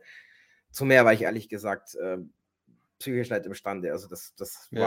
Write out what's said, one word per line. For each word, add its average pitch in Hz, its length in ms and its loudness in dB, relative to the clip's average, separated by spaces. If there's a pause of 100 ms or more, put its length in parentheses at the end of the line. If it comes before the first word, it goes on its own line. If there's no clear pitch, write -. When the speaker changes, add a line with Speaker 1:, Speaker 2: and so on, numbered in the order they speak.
(720)
Speaker 1:
zu - 140 -4
mehr 131 200 8
war 113 80 10
ich 110 100 0
ehrlich 107 260 -4
gesagt, 101 460 -8
äh, 92 220 -6 (840)
psychisch 123 300 -4
nicht 104 160 -2
imstande. 95 460 -6
Also 95 160 -8
das, - 280 -16
das - 360 -14
Speaker 2:
Ja. 113 160 -2